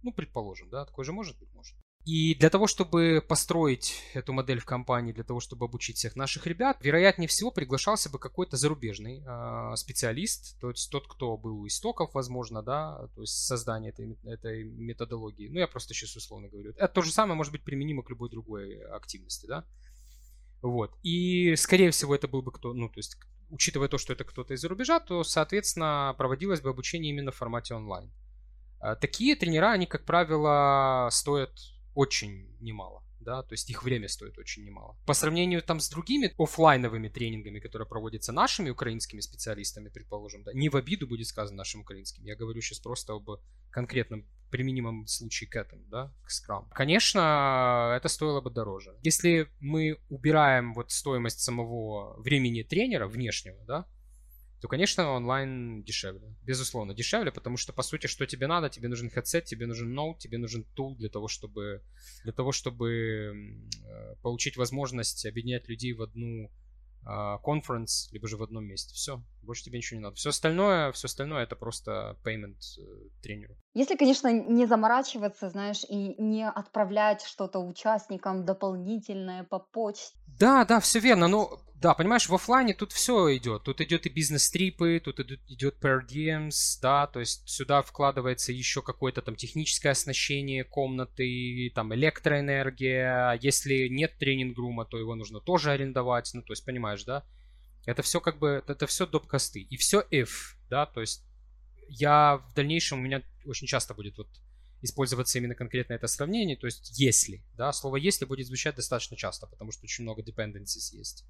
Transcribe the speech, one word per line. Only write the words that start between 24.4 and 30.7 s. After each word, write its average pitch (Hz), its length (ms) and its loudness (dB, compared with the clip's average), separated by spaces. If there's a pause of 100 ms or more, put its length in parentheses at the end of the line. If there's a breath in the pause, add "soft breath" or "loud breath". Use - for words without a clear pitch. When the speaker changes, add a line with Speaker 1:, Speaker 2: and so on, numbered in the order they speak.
Speaker 1:
из-за 131 140 -6
рубежа, 254 320 2
то, 180 240 -2
соответственно, 156 920 0
проводилось 143 420 0
бы 135 100 -2
обучение 147 440 -4
именно 143 180 -4
в - 60 -10
формате 120 380 -4
онлайн. 101 360 -10 (680)
А 110 160 -2
такие 269 400 2
тренера, 170 340 4
они, 185 140 2
как - 180 -6
правило, 143 1040 4